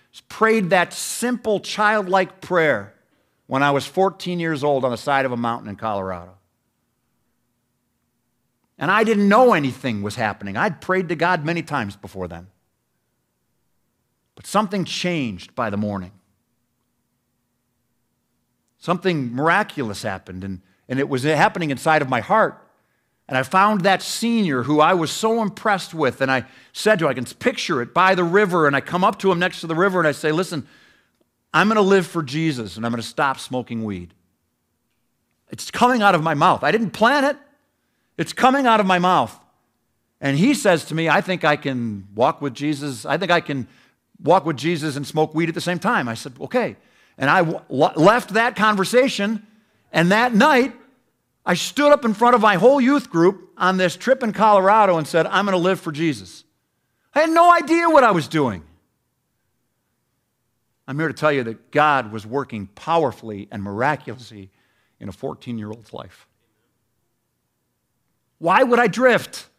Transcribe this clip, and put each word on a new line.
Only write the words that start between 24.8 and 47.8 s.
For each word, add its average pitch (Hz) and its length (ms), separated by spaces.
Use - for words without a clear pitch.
I 165 140
was 160 180
so 226 300
impressed 202 520
with, 135 260
and 135 120
I 127 140
said 214 260
to 165 60
him, 147 80
"I - 20
can 123 100
picture - 560
it, - 140
by 185 220
the 175 80
river." 175 420
And 139 80
I 139 60
come 185 240
up 233 160
to 190 100
him 170 80
next 180 220
to 165 80
the 160 80
river, 185 240
and 156 80
I 143 40
say, 151 200
"Listen, 175 340
I'm 180 140
gonna 220 140
live 190 260
for 165 160
Jesus, 127 520
and 110 80
I'm 120 60
gonna 117 120
stop 139 360
smoking 120 460
weed." 90 280
It's - 200
coming 247 320
out 196 140
of 151 80
my 165 100
mouth. 147 300
I 151 80
didn't 220 180
plan 262 340
it. 285 120
It's 160 140
coming 262 340
out 220 140
of 196 60
my 185 120
mouth. 175 400
And 139 160
he 240 180
says 190 320
to 151 80
me, 160 140
"I 180 120
think 180 240
I 151 120
can 117 600
walk 139 260
with 139 100
Jesus. 139 540
I 147 100
think 175 140
I 175 100
can 139 280
walk 151 240
with 156 120
Jesus 147 400
and 143 100
smoke 156 280
weed 165 140
at 160 60
the 160 60
same 175 180
time." 196 300
I 113 60
said, 123 260
"Okay." 151 360
And 135 100
I 170 100
w-, 165 300
le-, 147 280